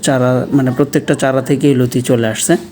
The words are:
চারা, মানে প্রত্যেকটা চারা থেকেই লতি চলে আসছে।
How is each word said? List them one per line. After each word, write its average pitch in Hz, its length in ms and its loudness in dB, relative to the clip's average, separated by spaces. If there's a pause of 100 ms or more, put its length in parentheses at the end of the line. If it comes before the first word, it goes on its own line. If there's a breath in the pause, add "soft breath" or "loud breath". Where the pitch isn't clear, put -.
চারা, 127 500 0
মানে 131 180 2
প্রত্যেকটা 139 440 0
চারা 135 280 0
থেকেই 139 320 2
লতি 123 280 0
চলে 120 240 0
আসছে। 110 300 0 (160)